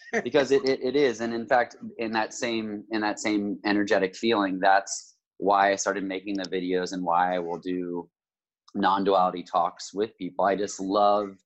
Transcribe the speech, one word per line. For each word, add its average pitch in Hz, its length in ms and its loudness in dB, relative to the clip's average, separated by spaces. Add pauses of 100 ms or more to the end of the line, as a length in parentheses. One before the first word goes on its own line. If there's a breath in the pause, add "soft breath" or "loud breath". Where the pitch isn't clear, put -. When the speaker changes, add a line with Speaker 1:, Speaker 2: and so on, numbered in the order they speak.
(120)
Speaker 1:
<laughs> 226 120 -2
Speaker 2:
because 127 260 2
it, 135 140 4
it, 135 180 0
it 127 140 -2
is. 123 240 2
And 117 140 -4
in 113 120 -6
fact, 120 300 0 (220)
in 110 140 -4
that 110 200 -2
same, 110 580 -4
in 113 120 -2
that 104 180 -2
same 104 460 0
energetic 101 500 2
feeling, 101 420 0
that's, 98 560 0 (300)
why 98 280 6
I 95 40 0
started 98 280 -2
making 95 340 -6
the 95 60 -6
videos 90 500 -2
and 90 100 -6
why 87 300 2
I 90 40 0
will 85 200 -4
do 87 500 -6 (680)
non-duality 95 680 2
talks - 500 -4
with 104 240 -4
people. 90 300 -4
I 98 100 2
just 98 240 -6
love 101 640 2